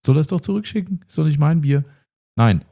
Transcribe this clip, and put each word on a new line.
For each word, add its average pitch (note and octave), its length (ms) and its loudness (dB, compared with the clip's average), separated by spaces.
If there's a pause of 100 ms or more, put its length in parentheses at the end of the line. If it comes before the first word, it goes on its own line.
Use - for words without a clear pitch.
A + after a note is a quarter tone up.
Soll C3+ 140 4
er D#3 40 2
es C#3+ 60 -2
doch F3+ 140 -4
zurückschicken? G3 640 -6
Ist - 140 -16
doch D#3 40 0
nicht D3+ 140 0
mein D3+ 240 2
Bier.“ C#3 240 0 (500)
Nein G#2+ 360 2